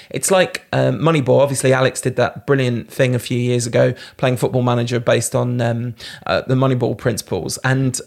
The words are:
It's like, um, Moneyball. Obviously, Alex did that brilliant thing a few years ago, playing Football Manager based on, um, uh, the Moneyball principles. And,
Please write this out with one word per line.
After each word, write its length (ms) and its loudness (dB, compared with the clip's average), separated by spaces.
It's 220 -2
like, 400 0
um, 280 0
Moneyball. 420 4
Obviously, 320 2
Alex 260 0
did 160 -2
that 320 -2
brilliant 420 0
thing 240 0
a 60 0
few 180 -4
years 300 0
ago, 260 2
playing 220 0
Football 260 0
Manager 380 0
based 340 0
on, 240 -2
um, 360 -2
uh, 220 0
the 80 2
Moneyball 420 0
principles. 680 -4
And, 420 0